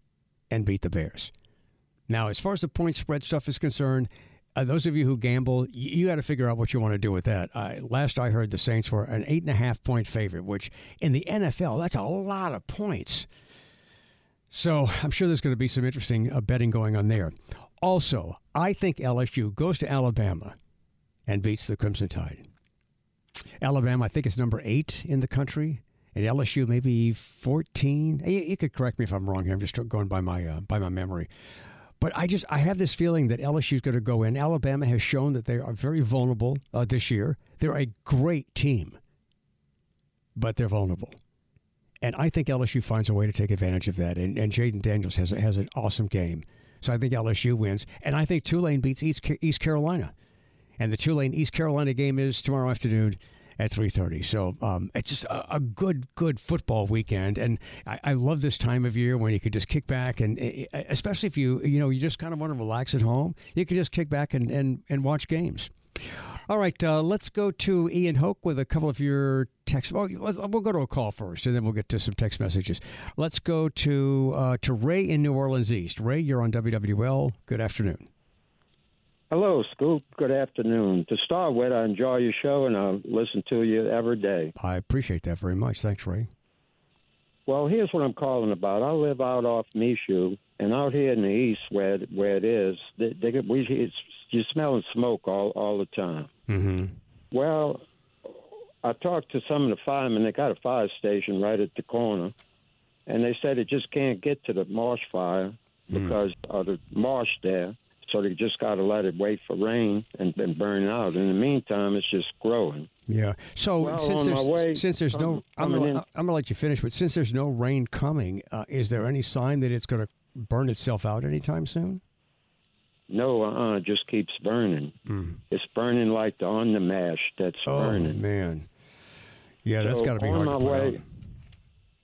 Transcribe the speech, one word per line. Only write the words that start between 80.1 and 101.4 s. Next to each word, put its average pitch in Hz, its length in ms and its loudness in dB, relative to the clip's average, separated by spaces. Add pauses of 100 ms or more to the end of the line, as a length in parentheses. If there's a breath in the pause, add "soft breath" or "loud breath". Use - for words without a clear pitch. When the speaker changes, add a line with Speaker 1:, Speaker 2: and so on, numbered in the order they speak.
Speaker 2:
Good 135 140 0
afternoon. 113 760 2
To 113 160 -2
start 165 300 0
with, 123 180 2
I 113 140 4
enjoy 123 320 2
your 120 240 2
show, 139 240 4
and 120 100 2
I 98 140 2 (160)
listen 110 440 0
to 117 120 2
you 110 280 4
every 117 280 2
day. 95 340 0 (100)
Speaker 1:
I 92 140 0
appreciate 92 480 -2
that 82 160 -4
very 92 160 0
much. 117 260 -2
Thanks, 101 240 -2
Ray. 104 220 -4 (1200)
Speaker 2:
Well, 143 220 2
here's 208 260 2
what 160 100 2
I'm 131 100 0
calling 127 380 0
about. 101 320 0
I 143 80 0
live 147 300 2
out 127 240 2
off 117 280 2
Michoud, 101 640 2 (220)
and 101 140 2
out 135 200 2
here 135 200 2
in 113 80 2
the 98 80 2
east 110 400 2
where, 98 280 0 (160)
where 98 220 2
it 95 80 2
is, 101 340 2 (220)
they, 113 140 0
they, 117 260 0
we, 127 300 0
it's, 120 240 0 (380)
you're 117 200 2
smelling 143 320 2 (100)
smoke 117 360 0
all, 101 220 2
all 104 260 0
the 98 100 -2
time. 82 400 -4 (220)
Speaker 1:
Mm-hmm. 95 360 0 (460)
Speaker 2:
Well, 151 480 0 (1040)
I 117 100 0
talked 175 380 -4
to 135 160 -4
some 147 160 0
of 131 60 2
the 104 160 -2
firemen. 127 400 0
They 110 80 0
got 139 180 0
a - 40 -4
fire 120 340 0 (100)
station 101 420 0